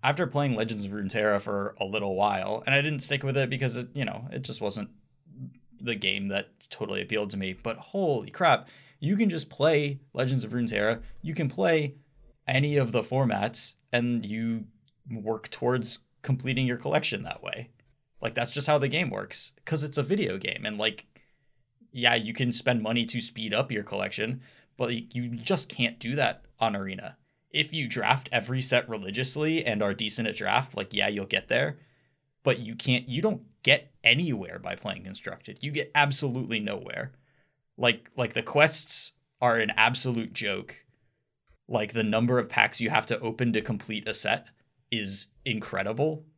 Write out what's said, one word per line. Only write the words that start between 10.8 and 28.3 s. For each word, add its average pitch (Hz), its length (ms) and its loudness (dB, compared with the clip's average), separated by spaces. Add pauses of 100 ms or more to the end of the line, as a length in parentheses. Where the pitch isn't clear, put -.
you 156 120 -4
can 147 140 0
play 160 460 2 (540)
any 143 280 4
of 131 140 4
the 110 120 2
formats, 113 720 0 (180)
and 120 340 0
you 113 380 -2 (460)
work 110 400 -4
towards 123 500 0 (220)
completing 131 440 0
your 120 100 0
collection 143 460 -2
that - 200 -10
way. - 280 -10 (500)
Like, 113 140 -4
that's 120 160 -2
just 143 160 -4
how 151 120 6
the 139 100 2
game 151 220 0
works, - 420 -6 (120)
'cause 151 200 -2
it's 147 140 -4
a 147 40 2
video 135 360 0
game, - 260 -4
and, 107 140 -6
like, 107 280 0 (840)
yeah, 120 220 4
you 113 180 0
can 120 200 0
spend 120 300 2
money 113 240 2
to 117 140 -4
speed 110 320 -6
up 127 180 0
your 107 120 -2
collection, 104 580 -4 (360)
but 123 120 -2
y-, 117 240 -4
you 123 160 -4
just 120 400 0
can't 117 300 0
do 117 160 -6
that 135 300 0 (140)
on 113 160 2
Arena, 95 440 -8 (340)
if 151 200 2
you 156 140 -4
draft 117 460 2